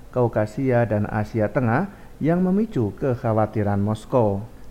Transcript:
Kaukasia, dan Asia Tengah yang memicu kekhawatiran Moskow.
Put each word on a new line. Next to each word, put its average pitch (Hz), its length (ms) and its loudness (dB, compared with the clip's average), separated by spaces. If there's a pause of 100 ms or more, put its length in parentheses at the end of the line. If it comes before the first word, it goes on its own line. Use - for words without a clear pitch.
Kaukasia, 120 800 0
dan 104 220 0
Asia 104 420 -2
Tengah 131 400 0 (260)
yang 170 240 2
memicu 185 540 0
kekhawatiran 110 800 0
Moskow. 104 640 0 (300)